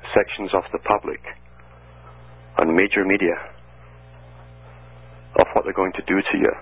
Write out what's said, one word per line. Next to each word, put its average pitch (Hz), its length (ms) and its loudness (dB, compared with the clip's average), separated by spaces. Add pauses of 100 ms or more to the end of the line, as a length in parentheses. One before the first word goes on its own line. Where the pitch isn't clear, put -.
(140)
sections 101 400 0
of 95 100 2 (100)
the 85 60 -4
public - 420 -2 (1400)
on 82 180 2
major 98 300 2
media 95 320 0 (2000)
of 92 140 6
what - 100 0
they're 98 140 -4
going 92 160 0
to - 120 -8
do 95 160 2
to - 160 -2
you - 140 2 (100)